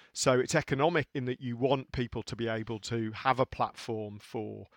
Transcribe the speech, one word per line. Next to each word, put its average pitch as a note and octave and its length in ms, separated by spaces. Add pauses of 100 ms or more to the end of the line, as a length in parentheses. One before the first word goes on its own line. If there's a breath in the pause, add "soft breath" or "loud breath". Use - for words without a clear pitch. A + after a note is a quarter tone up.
(140 soft breath)
So B2+ 260
it's B2+ 160
economic D3 580
in C3 120
that B2+ 160
you A#2+ 160
want C3 340
people B2 320
to - 120
be A2+ 120
able A2+ 320
to A2+ 320
have B2 280
a C3 60
platform G#2+ 720
for G#2+ 460 (120 soft breath)